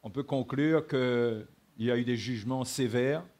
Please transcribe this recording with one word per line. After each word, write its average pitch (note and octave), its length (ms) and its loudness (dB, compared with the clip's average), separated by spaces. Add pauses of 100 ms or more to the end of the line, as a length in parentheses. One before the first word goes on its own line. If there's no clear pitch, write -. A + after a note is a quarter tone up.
On A2 60 -10
peut C3 140 -4
conclure D3 600 2
qu'il A#2+ 600 0 (300)
y A2+ 120 0
a B2 60 4
eu A#2+ 80 2
des A#2+ 140 0
jugements A#2+ 480 -4
sévères. B2+ 580 0 (160)